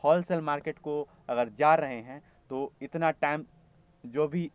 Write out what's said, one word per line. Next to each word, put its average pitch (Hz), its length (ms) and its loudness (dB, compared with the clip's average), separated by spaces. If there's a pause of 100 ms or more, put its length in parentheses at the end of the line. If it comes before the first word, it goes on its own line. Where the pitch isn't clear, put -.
होलसेल 170 380 2
मार्केट 147 380 -4
को 147 280 -4 (220)
अगर 120 200 0
जा 147 260 6
रहे 135 260 -2
हैं 131 200 -16 (280)
तो 135 220 -6 (100)
इतना 160 300 0
टाइम 151 340 -2 (580)
जो 135 240 0
भी 165 280 -4